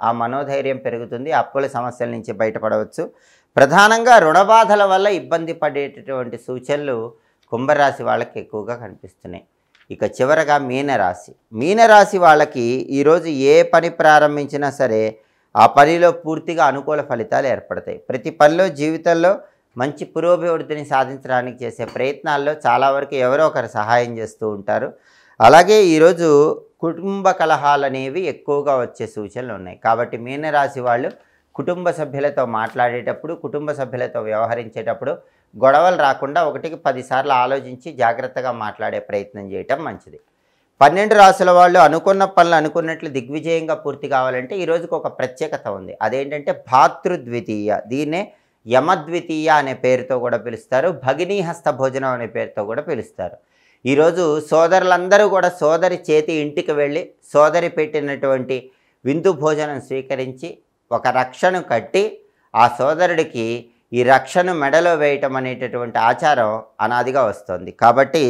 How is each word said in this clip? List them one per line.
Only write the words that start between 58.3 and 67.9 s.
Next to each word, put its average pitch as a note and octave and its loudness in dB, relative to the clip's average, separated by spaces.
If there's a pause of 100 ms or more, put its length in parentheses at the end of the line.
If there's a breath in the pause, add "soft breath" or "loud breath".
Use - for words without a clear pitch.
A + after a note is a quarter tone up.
విందు D#3+ 0
భోజనం D3+ -4
స్వీకరించి C3 -10 (340)
ఒక A#2 -2
రక్షను F3+ -2 (120)
కట్టి B2+ -2 (520)
ఆ A#2 6
సోదరుడికి D#3 -2 (480 soft breath)
ఈ A#2+ 0
రక్షను C3+ 2
మెడలో D#3+ 0
వేయటం C#3+ -2
అనేటటువంటి B2 -6
ఆచారం B2 2 (300)
అనాదిగా B2 -2
వస్తుంది. F#2 -6
కాబట్టి C3+ 2